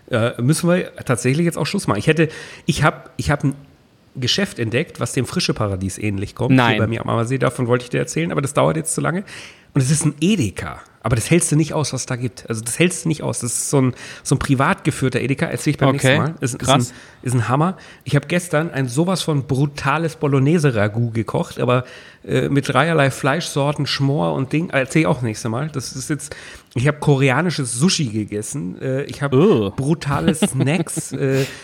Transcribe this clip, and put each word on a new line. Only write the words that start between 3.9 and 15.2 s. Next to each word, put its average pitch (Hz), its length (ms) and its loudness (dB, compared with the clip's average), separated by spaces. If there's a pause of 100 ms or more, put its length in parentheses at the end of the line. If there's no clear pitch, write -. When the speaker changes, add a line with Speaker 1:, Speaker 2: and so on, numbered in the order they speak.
Speaker 1:
Geschäft 135 440 -2
entdeckt, 117 420 -2
was 120 100 -4
dem 123 140 0
Frische - 280 -2
Paradies 98 440 -4
ähnlich 98 380 -4
kommt, 123 200 2
Speaker 2:
Nein. 117 200 4
Speaker 1:
hier 107 40 2
bei 110 80 2
mir 113 140 -2
am - 80 -4
Ammersee. 117 280 0
Davon 131 300 0
wollte 120 160 2
ich - 60 -16
dir 139 100 -2
erzählen, 160 320 -2
aber 151 100 -2
das 135 120 -2
dauert 151 240 2
jetzt - 180 -4
zu - 60 -4
lange. 165 240 -2 (480)
Und 139 80 4
es 127 100 2
ist 156 140 2
ein 147 160 0
Edeka. 156 580 0 (240)
Aber 117 140 2
das - 120 -2
hältst 170 220 4
du 147 60 4
nicht 151 160 0
aus, 151 180 -2
was 131 140 -6
da 127 100 -6
gibt. 120 340 -8
Also 110 140 -4
das - 160 -4
hältst 180 240 2
du 165 60 0
nicht 147 120 -2
aus. 131 200 -4
Das 123 120 -4
ist - 160 -4
so 143 120 4
ein, 127 120 2 (300)
so 143 120 0
ein - 40 2
privat 143 460 0
geführter 131 340 0
Edeka. 131 280 -2